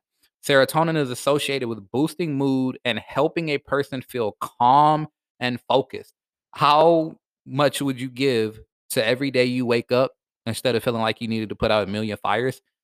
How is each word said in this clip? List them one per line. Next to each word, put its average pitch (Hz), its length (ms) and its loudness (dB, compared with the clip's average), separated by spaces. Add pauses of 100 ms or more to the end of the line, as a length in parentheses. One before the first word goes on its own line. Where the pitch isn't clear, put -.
(440)
Serotonin 156 520 2
is 135 140 -2
associated 139 580 -2
with 107 220 -10
boosting 151 460 -4
mood 131 480 -2
and 113 140 -2
helping 160 520 -2
a 143 80 -2
person 139 420 -4
feel 113 400 -6
calm 151 680 2 (320)
and 123 300 -4
focused. 120 460 -2 (380)
How 160 640 4 (300)
much 135 360 0
would 135 180 -4
you 131 80 -8
give 120 520 -2 (300)
to 113 160 -2
every 131 240 0
day 127 140 2
you 127 220 -2
wake 117 260 0
up, 127 200 2 (340)
instead 117 280 -2
of 110 80 -2
feeling 117 200 -2
like 110 180 -2
you 117 80 -6
needed 110 220 -4
to 104 40 -12
put 110 160 -2
out 107 160 2
a 95 40 -6
million 107 260 -4
fires, 117 440 -2 (240)